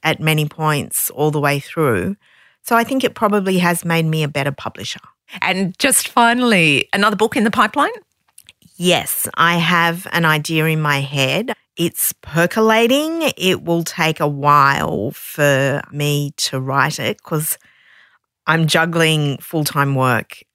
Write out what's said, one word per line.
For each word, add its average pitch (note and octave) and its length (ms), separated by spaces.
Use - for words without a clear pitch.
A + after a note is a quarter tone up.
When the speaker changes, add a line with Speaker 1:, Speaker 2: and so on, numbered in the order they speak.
Speaker 1:
at D#3 200
many D#3 260
points D3+ 600
all D3+ 200
the D3+ 120
way C#3+ 180
through. C#3 560
So - 160
I A#3 80
think C4 180
it A3+ 120
probably G3+ 440
has F3 240
made E3 220
me D#3 180
a C#3+ 60
better C#3+ 240
publisher. - 480
Speaker 2:
And F#3+ 380
just - 280
finally, A#3 840
another G3+ 240
book A3 180
in A#3+ 80
the G#3+ 80
pipeline? C#4 400
Speaker 1:
Yes, F3 580
I E3+ 220
have E3+ 560
an E3+ 100
idea D#3 440
in D#3 140
my C#3+ 200
head, C#3 500
it's - 440
percolating. A#3 1160
It F#3 260
will E3+ 200
take D#3+ 360
a D#3 80
while C#3 880
for C#3 680
me D3 460
to - 220
write C#3 400
it G3+ 240
'cause D#3 340
I'm D#3+ 220
juggling D#3+ 720
full-time C#3+ 580
work B2+ 440